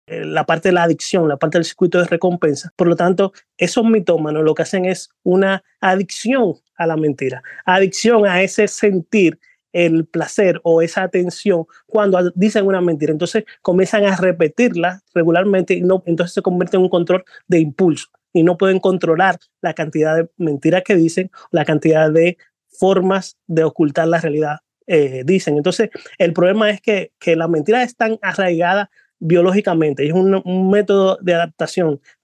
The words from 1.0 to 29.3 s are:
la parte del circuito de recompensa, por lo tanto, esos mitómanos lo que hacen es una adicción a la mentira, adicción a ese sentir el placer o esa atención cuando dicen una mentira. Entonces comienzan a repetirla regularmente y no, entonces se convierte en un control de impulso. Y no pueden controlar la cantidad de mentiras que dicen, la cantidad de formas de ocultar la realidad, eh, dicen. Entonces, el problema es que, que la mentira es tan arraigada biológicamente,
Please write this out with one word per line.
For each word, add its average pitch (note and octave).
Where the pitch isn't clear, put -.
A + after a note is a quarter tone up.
la C#3+
parte D#3+
del E3
circuito F3
de F3
recompensa, E3+
por F3
lo E3+
tanto, F#3
esos G3
mitómanos D#3+
lo D#3
que D#3+
hacen F#3
es F#3
una F#3+
adicción G3+
a E3+
la D#3+
mentira, C3+
adicción G3
a F#3
ese G3
sentir F#3
el E3
placer F3
o E3
esa E3+
atención F3+
cuando F#3
dicen G3+
una F#3+
mentira. D#3+
Entonces F3
comienzan F#3+
a F#3+
repetirla F3
regularmente F3+
y F3
no, F#3
entonces F3
se F#3+
convierte F3+
en F#3
un F#3
control F3+
de F3+
impulso. D#3
Y E3+
no E3+
pueden F#3+
controlar F3+
la E3
cantidad D#3
de E3
mentiras D#3+
que G#3
dicen, E3+
la D3+
cantidad D#3
de E3
formas F#3+
de D#3+
ocultar D#3+
la E3
realidad, D3+
eh, C#3
dicen. E3+
Entonces, F3+
el E3+
problema G3+
es G3
que, G3+
que E3+
la E3
mentira E3+
es A#3+
tan A3
arraigada F#3
biológicamente, E3